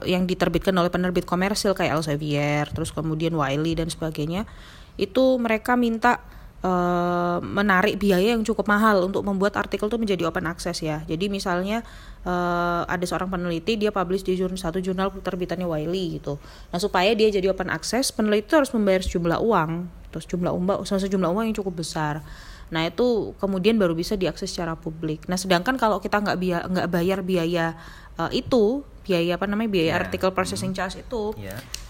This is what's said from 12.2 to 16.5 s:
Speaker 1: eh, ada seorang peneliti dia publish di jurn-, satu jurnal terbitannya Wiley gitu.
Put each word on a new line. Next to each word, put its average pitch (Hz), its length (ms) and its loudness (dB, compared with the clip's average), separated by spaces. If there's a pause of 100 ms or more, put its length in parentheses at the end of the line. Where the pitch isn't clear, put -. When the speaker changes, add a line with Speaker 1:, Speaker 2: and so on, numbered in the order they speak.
Speaker 1:
eh, 175 640 0
ada 175 180 -2
seorang 175 260 -2
peneliti 175 480 -2
dia 208 140 2
publish 190 320 0
di 185 160 0
jurn-, 185 180 -2
satu 185 220 -4
jurnal 190 340 -2
terbitannya 180 540 -4
Wiley 165 560 -2
gitu. 143 160 -6 (320)